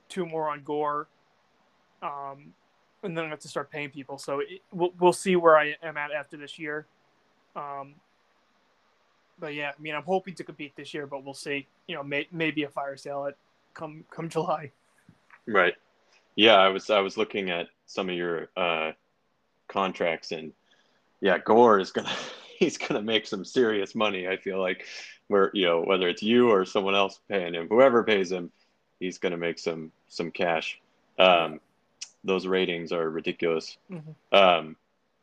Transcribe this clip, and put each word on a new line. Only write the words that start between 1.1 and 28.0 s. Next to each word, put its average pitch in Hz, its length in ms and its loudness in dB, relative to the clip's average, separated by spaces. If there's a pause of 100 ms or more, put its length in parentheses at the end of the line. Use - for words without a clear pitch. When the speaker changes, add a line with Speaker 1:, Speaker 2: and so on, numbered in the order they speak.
Speaker 1:
um, 143 540 -12 (480)
and 170 160 -6
then 165 60 -4
I 156 60 -10
have 151 100 -12
to 156 80 -18
start 143 240 -8
paying 147 180 -10
people. 139 280 -14
So 139 200 -6
it, 151 320 -8
we'll, 180 300 -2
we'll 175 120 6
see 185 220 0
where 165 240 8
I 151 240 2
am 156 140 -10
at 147 160 -8
after 147 240 -10
this 143 200 -16
year. 151 300 -8 (720)
Um, 143 400 -12 (1400)
but 156 180 -10
yeah, 147 220 -8
I 151 60 -20
mean, 151 140 -8
I'm 143 80 -6
hoping 185 320 -4
to 156 80 -14
compete 151 320 -16
this 143 180 -16
year, 143 140 -8
but 139 160 -12
we'll 139 100 -12
see. 139 320 -8 (220)
You 170 80 -10
know, 139 80 -10
may-, 143 260 -6
maybe 156 320 -4
a 139 60 -4
fire 139 280 -8
sale 143 300 -8
at 143 80 -8 (400)
come, 156 380 -14
come 165 160 -8
July. 160 420 -4 (760)
Speaker 2:
Right. 95 300 2 (600)
Yeah, 107 200 8
I 98 120 8
was, 95 220 -2
I 107 100 4
was 95 160 -2
looking 104 340 -4
at 85 180 -4 (180)
some 95 220 -6
of 90 80 -4
your, 85 400 -4
uh, 80 360 -2 (760)
contracts, 92 640 -2
and 78 200 -10 (680)
yeah, 92 180 4
Gore 113 400 6
is 92 140 -4
gonna, - 180 -6 (240)
<laughs> - 240 -20
he's 165 180 0
gonna 123 260 -4
make 110 240 -2
some 95 180 -8
serious 110 500 0
money. 101 320 0
I 95 100 -2
feel 95 240 -6
like, 92 240 -4 (440)
where, 98 260 4
you 98 100 2
know, 85 180 2
whether 92 260 2
it's 87 140 -4
you 120 280 6
or 95 140 4
someone 98 320 0
else 98 320 0
paying 90 260 -4
him, 85 140 -6
whoever 120 340 6